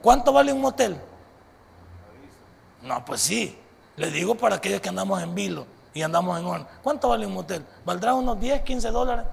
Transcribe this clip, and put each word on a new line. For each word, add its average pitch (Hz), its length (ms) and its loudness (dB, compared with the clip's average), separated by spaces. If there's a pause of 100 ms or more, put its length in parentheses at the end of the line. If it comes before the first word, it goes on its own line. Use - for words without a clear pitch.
¿Cuánto 254 300 6
vale 277 200 6
un 269 80 0
motel? 247 380 0 (1800)
No, 123 220 -6
pues 123 160 -6
sí, 202 380 -2 (380)
le 160 140 -4
digo 180 260 0
para 220 200 2
aquellos 190 240 -2
que 190 80 -8
andamos 185 340 -2
en 170 120 -8
vilo 180 320 -6 (260)
y 156 100 -6
andamos 170 360 0
en 175 80 -6
horno. 170 200 -6 (160)
¿Cuánto 277 260 0
vale 214 180 0
un 190 80 -6
motel? 170 300 -8 (200)
¿Valdrá 180 300 0
unos 254 240 0
diez, 277 240 0
quince 233 280 -2
dólares? 240 420 0